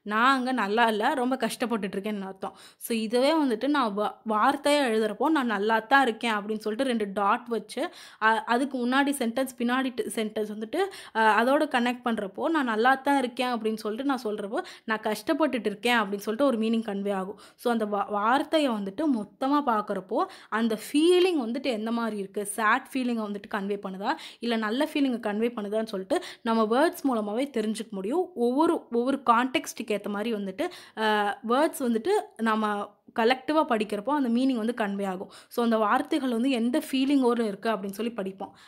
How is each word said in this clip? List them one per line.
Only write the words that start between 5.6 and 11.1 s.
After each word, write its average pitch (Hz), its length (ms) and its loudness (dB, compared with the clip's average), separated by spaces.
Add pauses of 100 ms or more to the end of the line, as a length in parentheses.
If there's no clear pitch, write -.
தான் 269 220 4
இருக்கேன்" 233 320 0
அப்படின்னு 214 260 -4
சொல்லிட்டு 220 300 -2
ரெண்டு 214 240 0
டாட் 214 320 0
வச்சு, 233 440 -4 (320)
அ, 220 220 4
அதுக்கு 247 440 0
முன்னாடி 277 300 2
சென்டென்ஸ், 254 400 -2
பின்னாடி 247 360 0
ட்-, - 80 -6
சென்டென்ஸ் 220 280 -4
வந்துட்டு, 214 480 -6 (380)